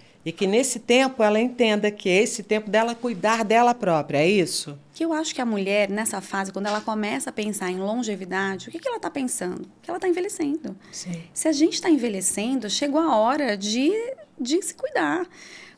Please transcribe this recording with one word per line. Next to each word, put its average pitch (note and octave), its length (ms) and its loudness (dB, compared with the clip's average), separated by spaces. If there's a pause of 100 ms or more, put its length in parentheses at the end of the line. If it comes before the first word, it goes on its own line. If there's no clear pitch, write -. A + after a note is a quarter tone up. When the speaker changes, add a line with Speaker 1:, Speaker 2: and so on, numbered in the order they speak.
(240)
Speaker 1:
E D#3+ 80 -6
que - 120 -2
nesse A3+ 360 2
tempo C4 420 2
ela G#3+ 160 4
entenda A3 500 2
que G#3 200 -4
é F3+ 120 6
esse A3+ 220 0
tempo G#3+ 260 -2
dela A3+ 280 2
cuidar A3+ 480 0
dela A#3 280 6
própria, D#3+ 460 0
é D#3 100 4
isso? E3+ 480 0 (160)
Speaker 2:
Que - 120 -4
eu E4 80 0
acho D#4+ 200 -2
que - 80 -6
a B3 60 0
mulher, G3+ 420 0
nessa G#3 320 -4
fase, F#3+ 300 -4
quando G3 160 -6
ela G#3 140 -2
começa A3 500 -4
a - 20 -12
pensar G#3 380 -4
em F#3 80 -4
longevidade, F#3+ 880 -4
o - 40 -18
que E4 80 -10
que - 80 -4
ela A#4 100 -4
tá F4 100 -6
pensando? B3 600 -6 (120)
Que - 80 -18
ela - 120 -6
tá F#4+ 80 -2
envelhecendo. D#4+ 680 -2 (140)
Speaker 1:
Sim. E3+ 320 -10 (100)
Speaker 2:
Se - 140 -2
a D#4+ 60 4
gente D#4 280 2
tá G4 80 -2
envelhecendo, A3+ 800 2
chegou C#4+ 320 0
a D#4 160 4
hora A#3+ 400 2
de, A3 360 0 (440)
de C#4+ 260 0
se - 120 -6
cuidar. F4 540 -2 (500)